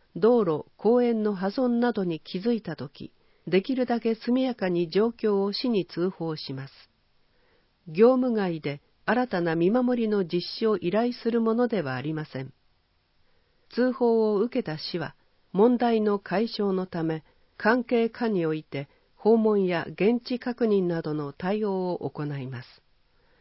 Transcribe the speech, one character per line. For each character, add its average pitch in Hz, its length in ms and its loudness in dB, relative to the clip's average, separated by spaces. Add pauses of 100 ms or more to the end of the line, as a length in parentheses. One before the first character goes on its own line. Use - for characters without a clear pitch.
(160)
道 220 280 4
路、 156 220 -2 (100)
公 240 260 4
園 233 200 2
の 208 120 0
破 190 160 -2
損 240 300 0
な 240 120 2
ど 196 120 0
に 170 160 -2
気 - 180 -8
づ 226 140 0
い 220 100 -2
た 160 140 -10
と 139 120 -10
き、 - 240 -16 (340)
で 180 160 2
き 262 120 -2
る 254 100 0
だ 233 160 -2
け 226 140 0
速 240 240 0
や 262 160 0
か 190 140 -4
に 175 200 0
状 196 200 2
況 208 340 0
を 202 100 -2
市 - 160 -4
に 202 180 0
通 175 220 -2
報 165 280 -6
し - 160 -10
ま 135 160 -10
す。 - 40 -20 (1160)
業 220 280 6
務 254 160 0
外 180 280 -2
で 147 200 -6 (240)
新 247 220 0
た 190 140 -2
な 170 160 0
見 170 140 4
守 247 320 2
り 220 60 0
の 202 160 0
実 175 180 -4 (180)
施 220 60 0
を 214 100 2
依 175 140 -4
頼 233 220 0
す - 180 -6
る 233 100 2
も 226 140 2
の 240 140 2
で 208 140 -2
は 131 140 -4
あ 123 40 -6
り 156 140 -6
ま 156 100 -6
せ 131 180 -10
ん。 131 100 -14 (1160)
通 247 220 0
報 226 400 2
を 202 60 2
受 233 220 0
け - 20 -2
た 156 160 -6
市 - 200 -8
は、 - 160 -8 (380)
問 233 260 6
題 233 220 2
の 208 200 0
解 214 280 -2
消 202 240 -4
の 185 140 -2
た 170 160 -6
め、 160 220 -2 (320)
関 233 260 2
係 233 260 0
課 226 200 -4
に 180 180 0
お 156 80 0
い 156 80 -6
て 143 260 -8 (280)
訪 226 200 4
問 214 300 2
や 175 240 -2
現 220 340 2
地 247 140 -4
確 240 280 -4
認 202 180 2
な 165 180 0
ど 156 100 -4
の 147 200 -4
対 208 320 -4
応 185 280 -2
を 156 160 -6
行 147 160 -8
い 139 220 -6
ま 127 160 -10
す。 - 60 -20 (720)